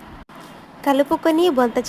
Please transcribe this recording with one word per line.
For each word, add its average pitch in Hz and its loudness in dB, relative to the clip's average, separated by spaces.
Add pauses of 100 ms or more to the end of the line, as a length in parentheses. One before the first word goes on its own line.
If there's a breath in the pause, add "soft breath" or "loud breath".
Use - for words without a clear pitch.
(880 loud breath)
కలుపుకొని, 311 2 (140)
బొంత 240 0